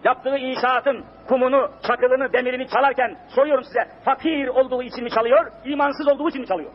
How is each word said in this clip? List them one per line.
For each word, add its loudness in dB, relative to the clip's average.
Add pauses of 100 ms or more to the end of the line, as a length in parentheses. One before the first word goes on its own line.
yaptığı 0
inşaatın -2 (220)
kumunu, 2 (160)
çakılını, 0
demirini -2
çalarken 0 (180)
soruyorum 2
size, -4 (180)
fakir 0
olduğu 0
için -10
mi -6
çalıyor, 2 (140)
imansız -2
olduğu 2
için -8
mi -10
çalıyor? -4